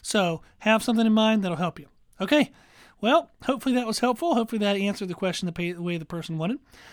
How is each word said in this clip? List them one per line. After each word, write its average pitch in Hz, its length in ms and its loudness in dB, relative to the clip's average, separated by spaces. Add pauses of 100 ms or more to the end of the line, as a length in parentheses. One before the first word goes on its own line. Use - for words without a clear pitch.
So 175 400 0 (180)
have 220 220 4
something 226 240 2
in 220 60 4
mind 220 300 4
that'll 175 140 -2
help 170 220 -4
you. 147 80 -18 (340)
Okay, 285 320 2 (480)
well, 277 300 2 (140)
hopefully 262 300 -2
that 247 120 0
was 220 140 -4
helpful. 247 340 0
Hopefully 226 260 -2
that 202 160 2
answered 196 320 -2
the 175 60 -6
question 180 320 -4
the 170 60 -4
pa-, 175 240 -6
the 175 60 -10
way 175 140 -4
the 160 80 -8
person 165 340 -8
wanted. 202 200 -2 (340)